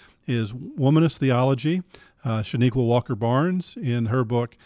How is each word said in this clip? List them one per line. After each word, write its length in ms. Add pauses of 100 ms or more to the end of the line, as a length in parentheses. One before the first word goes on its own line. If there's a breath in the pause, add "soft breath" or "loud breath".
(280 soft breath)
is 240
womanist 680
theology. 640 (420 loud breath)
Uh, 160
Shaniqua 460
Walker 300
Barnes, 600
in 300
her 160
book, 440